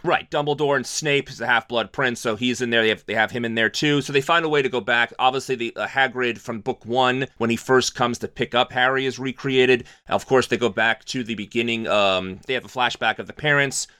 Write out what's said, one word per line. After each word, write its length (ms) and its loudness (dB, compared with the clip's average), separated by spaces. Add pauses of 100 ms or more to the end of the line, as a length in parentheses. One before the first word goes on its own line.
Right. 240 0
Dumbledore 460 0
and 80 -2
Snape 440 -2
is 80 -16
the 100 -6
Half-Blood 440 0
Prince, 300 -2
so 140 -2
he's 260 -2
in 80 -2
there. 120 4
They 80 4
have, 160 -2
they 80 -6
have 180 2
him 120 -4
in 120 -4
there, 140 2
too. 320 0
So 120 -8
they 80 2
find 240 2
a 40 -2
way 120 2
to 80 0
go 120 -2
back. 380 0
Obviously, 360 0
the, 200 -6
uh, 100 -4
Hagrid 540 0
from 220 -10
book 240 -6
one, 420 0 (120)
when 100 0
he 80 2
first 360 2
comes 260 -2
to 80 -6
pick 280 -6
up 160 0
Harry, 340 0
is 140 -4
recreated. 640 2 (240)
Of 180 -2
course, 220 4
they 100 0
go 120 2
back 360 0
to 180 -6
the 120 -6
beginning. 520 -4
Um, 600 2
they 60 -4
have 120 -4
a 40 -18
flashback 500 -2
of 80 -10
the 60 -16
parents. 540 0 (120)